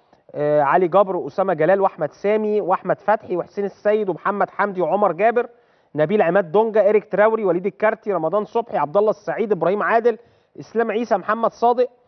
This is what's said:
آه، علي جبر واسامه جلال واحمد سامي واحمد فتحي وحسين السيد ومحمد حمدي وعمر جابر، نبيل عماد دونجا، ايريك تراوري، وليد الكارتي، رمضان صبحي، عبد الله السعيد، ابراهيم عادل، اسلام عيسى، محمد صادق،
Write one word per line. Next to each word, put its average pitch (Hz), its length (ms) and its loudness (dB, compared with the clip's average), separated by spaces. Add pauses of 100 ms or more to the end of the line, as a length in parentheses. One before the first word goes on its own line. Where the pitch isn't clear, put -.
(360)
آه، 147 260 0
علي 170 260 2
جبر 190 280 2
واسامه 180 380 -2
جلال 170 280 2
واحمد 170 300 -2
سامي 208 500 -2
واحمد 175 380 -2
فتحي 202 380 -2
وحسين 202 280 -6
السيد 208 440 -2
ومحمد 190 400 -2
حمدي 185 320 -4
وعمر 185 300 2
جابر، 226 360 0 (480)
نبيل 160 260 2
عماد 170 300 0
دونجا، 214 300 2
ايريك 208 300 2
تراوري، 220 340 2
وليد 180 200 0
الكارتي، 214 480 -2
رمضان 175 320 -2
صبحي، 226 320 -4
عبد 151 200 -2
الله 214 120 2
السعيد، 196 420 -2
ابراهيم 180 320 0
عادل، 220 340 0 (420)
اسلام 220 320 -4
عيسى، 220 260 -2
محمد 220 340 -2
صادق، 240 380 0 (180)